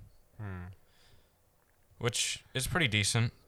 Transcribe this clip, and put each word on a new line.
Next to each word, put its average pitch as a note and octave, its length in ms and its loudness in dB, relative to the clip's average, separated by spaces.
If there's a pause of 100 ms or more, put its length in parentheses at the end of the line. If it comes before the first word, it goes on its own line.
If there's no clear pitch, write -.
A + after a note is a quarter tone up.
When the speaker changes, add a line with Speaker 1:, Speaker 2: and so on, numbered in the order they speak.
(400)
Speaker 1:
Hmm. F#2 280 -10 (1300)
Speaker 2:
which - 440 -2 (120)
is C3 120 -4
pretty E3 220 4
decent, A2 440 4 (140)